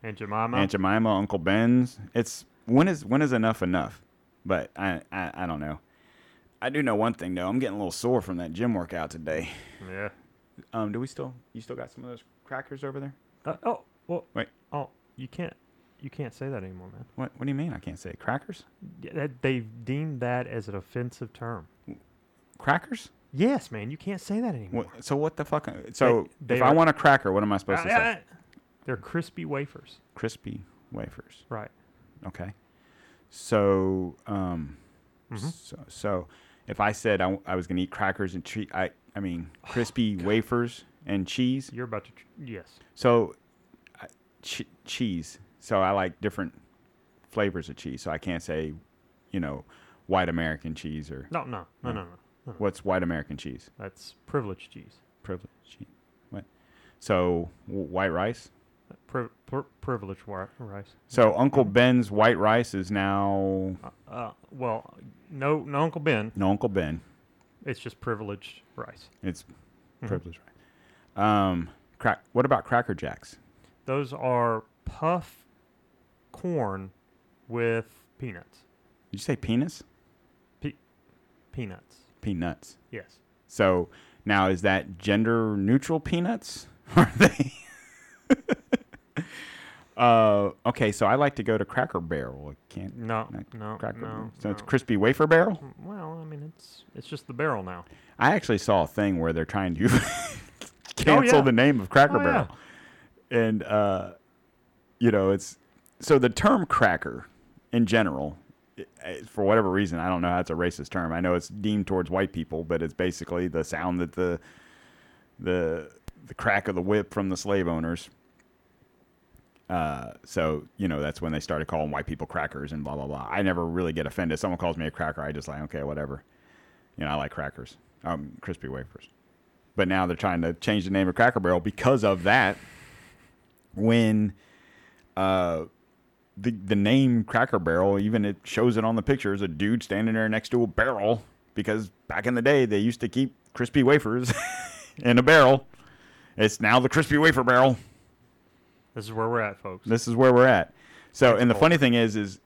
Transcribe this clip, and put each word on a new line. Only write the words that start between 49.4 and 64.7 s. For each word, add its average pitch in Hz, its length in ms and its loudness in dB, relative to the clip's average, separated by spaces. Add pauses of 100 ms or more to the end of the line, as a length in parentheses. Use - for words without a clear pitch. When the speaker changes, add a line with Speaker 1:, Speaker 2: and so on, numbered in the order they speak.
Speaker 2:
white 92 200 2
American 80 460 -4
cheese 76 380 -12
or 67 180 -14
Speaker 1:
No, 160 140 -8
no, 104 220 -12 (180)
no, 123 80 -8
Speaker 2:
no. - 0 -
Speaker 1:
no, - 0 -
no, 107 100 -8
no, 87 80 -16 (360)
no. 120 120 -16
Speaker 2:
What's 101 260 -4
white 92 200 0
American 76 320 -6
cheese? 64 420 -14
Speaker 1:
That's - 380 -18 (100)
privileged 107 460 -8
cheese. - 240 -20 (260)
Speaker 2:
Privileged 95 280 -12 (280)
cheese. - 80 -16 (440)
What? 101 140 -14 (540)
So 87 520 0 (180)
w-, 98 180 -8
white 92 220 -2
rice? 95 420 -4 (560)
Speaker 1:
Pri-, 123 220 -6 (180)
pri-, 139 160 -8 (180)
privileged 104 420 -8
wi-, 98 240 -10 (120)
rice. 101 360 -16 (140)
Speaker 2:
So 110 280 6
Uncle 135 280 4
Ben's 120 460 4
white 107 280 4
rice 110 360 2
is 92 160 -4
now 98 960 0
Speaker 1:
Uh, - 60 -16 (200)
uh, 117 200 -10 (200)
well, 123 440 -8 (360)